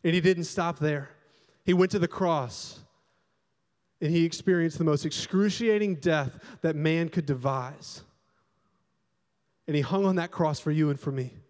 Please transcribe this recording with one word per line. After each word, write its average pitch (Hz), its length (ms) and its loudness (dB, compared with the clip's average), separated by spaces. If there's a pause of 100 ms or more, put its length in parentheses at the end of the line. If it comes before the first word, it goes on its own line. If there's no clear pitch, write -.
And 170 100 2
he 180 80 2
didn't 175 220 2
stop 170 360 -4
there. 147 300 -2 (540)
He - 100 4
went 185 180 6
to 208 80 0
the 170 80 4
cross, 160 720 -2 (1200)
and 160 120 0
he 170 120 4
experienced 165 540 0
the 170 60 0
most 151 220 2
excruciating 208 920 0
death 151 420 0 (240)
that 214 140 0
man 160 340 0
could 165 160 -4
devise. 131 760 -4 (1600)
And 151 80 -2
he 147 60 2
hung 190 240 0
on 190 120 2
that 131 120 -2
cross 156 300 -2
for 151 100 -4
you 151 220 2
and 135 80 -4
for 143 120 -6
me. 131 220 -6 (160)